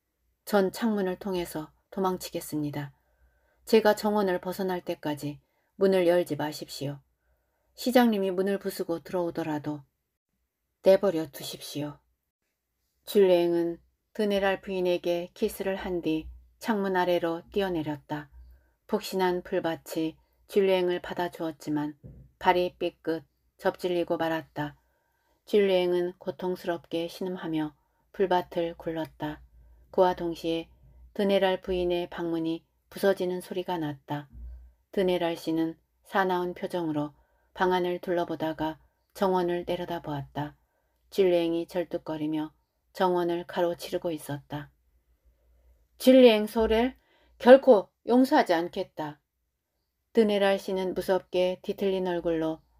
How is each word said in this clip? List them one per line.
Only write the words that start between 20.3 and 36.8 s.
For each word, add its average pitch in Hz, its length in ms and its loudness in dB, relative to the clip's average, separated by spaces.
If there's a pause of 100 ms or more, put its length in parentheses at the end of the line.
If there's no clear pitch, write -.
줄리엥을 185 540 2
받아주었지만 151 960 -6 (400)
발이 180 400 2
삐끗 160 440 -4 (360)
접질리고 180 580 -2
말았다. 160 640 -6 (640)
줄리엥은 180 720 2
고통스럽게 175 920 -6
신음하며 160 680 -6 (360)
풀밭을 180 640 -2
굴렀다. 156 640 -8 (480)
그와 180 240 4
동시에 165 540 -6 (460)
드네랄 190 460 2
부인의 175 480 -2
방문이 165 560 -4 (240)
부서지는 185 540 0
소리가 180 340 -6
났다. 147 540 -8 (640)
드네랄 175 440 0
씨는 165 400 -2 (280)
사나운 180 500 0
표정으로 156 580 -4 (400)